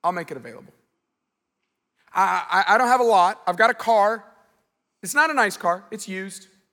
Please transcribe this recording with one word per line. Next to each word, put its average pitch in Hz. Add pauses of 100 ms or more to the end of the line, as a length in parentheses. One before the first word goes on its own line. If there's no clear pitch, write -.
I'll 175
make 170
it 135
available. 120 (1400)
I, 185
I, 196
I 226
don't 247
have 254
a 247
lot. 202
I've 180
got 220
a 247
car. 214 (800)
It's 185
not 302
a 302
nice 214
car. 180
It's 208
used. 190 (240)